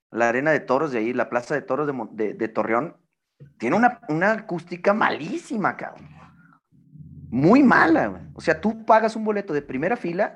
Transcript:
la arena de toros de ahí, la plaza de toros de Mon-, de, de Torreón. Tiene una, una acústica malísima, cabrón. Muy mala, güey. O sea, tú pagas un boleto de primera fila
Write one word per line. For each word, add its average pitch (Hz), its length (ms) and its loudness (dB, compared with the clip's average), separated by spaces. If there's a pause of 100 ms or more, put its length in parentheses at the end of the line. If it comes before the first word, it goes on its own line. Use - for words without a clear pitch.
(100)
la 117 180 0
arena 135 220 0
de 143 80 2
toros 135 320 0
de 123 80 -2
ahí, 113 140 -2
la 120 160 -2
plaza 120 260 -4
de 135 80 -4
toros 139 240 -4
de 143 60 -4
Mon-, 113 240 -10
de, 107 180 -4
de 110 140 -4
Torreón. 117 480 -2 (600)
Tiene 135 180 -2
una, - 320 2
una 175 240 0
acústica 175 600 -4
malísima, 208 840 -4
cabrón. - 320 -14 (1200)
Muy 175 320 6
mala, 233 460 4
güey. 92 140 -10 (120)
O - 60 -18
sea, 160 200 0
tú 226 240 -2
pagas 220 300 4
un 220 100 -8
boleto 202 280 -4
de 143 100 -2
primera 151 340 -4
fila 180 400 -4